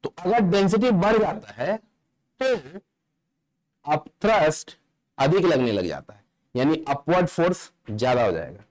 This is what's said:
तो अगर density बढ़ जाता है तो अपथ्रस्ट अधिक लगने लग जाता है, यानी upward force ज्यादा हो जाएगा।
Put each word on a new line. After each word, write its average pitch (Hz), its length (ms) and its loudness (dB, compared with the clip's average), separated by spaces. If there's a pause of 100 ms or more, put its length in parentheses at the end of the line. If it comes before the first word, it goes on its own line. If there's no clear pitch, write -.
तो - 160 -10
अगर 202 200 0 (100)
density 202 440 2
बढ़ 202 240 2
जाता 180 360 -2
है 170 240 -4 (640)
तो 262 160 0 (1300)
अपथ्रस्ट - 920 -2 (400)
अधिक 165 280 2
लगने 127 260 2
लग 95 160 -2
जाता 71 260 -10
है, - 100 -20 (320)
यानी 156 340 2
upward 165 380 0
force 175 440 -2 (200)
ज्यादा 120 340 2
हो 98 60 2
जाएगा। 80 400 -8